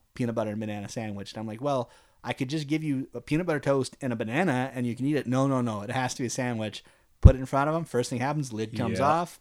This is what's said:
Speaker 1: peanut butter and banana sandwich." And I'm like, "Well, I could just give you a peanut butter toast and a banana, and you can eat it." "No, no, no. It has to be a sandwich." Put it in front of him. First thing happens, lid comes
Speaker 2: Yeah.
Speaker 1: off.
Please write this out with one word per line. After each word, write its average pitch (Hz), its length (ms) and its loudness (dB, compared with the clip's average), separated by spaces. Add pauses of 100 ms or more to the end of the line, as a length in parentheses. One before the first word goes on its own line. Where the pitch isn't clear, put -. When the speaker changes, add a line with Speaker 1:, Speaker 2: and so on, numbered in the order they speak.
(140)
Speaker 1:
peanut 117 220 -2
butter 107 160 0
and 107 80 -4
banana 104 300 -6
sandwich." 101 440 -8
And 117 60 -10
I'm 110 80 -6
like, 110 140 -10
"Well, 135 280 0 (340)
I 120 100 -4
could - 160 -4
just 151 180 -4
give 156 160 0
you 139 300 -2
a 123 80 -8
peanut 160 240 0
butter 156 160 0
toast 139 400 2
and 131 100 -2
a 117 40 -2
banana, 127 580 0
and 127 120 -2
you 117 100 -2
can 131 100 -4
eat 151 100 2
it." 135 120 -2
"No, 131 200 2
no, 131 140 2
no. 110 200 -2
It 107 100 -6
has 127 240 -2
to 135 80 -6
be 120 40 0
a - 20 -4
sandwich." 113 540 -4 (380)
Put 139 140 12
it 127 40 -6
in 135 60 -6
front 143 240 2
of 160 60 2
him. 165 100 -2
First - 240 0
thing 123 100 -2
happens, 139 320 -2
lid 110 240 -4
comes 110 220 0
Speaker 2:
Yeah. 131 80 4
Speaker 1:
off. 165 360 2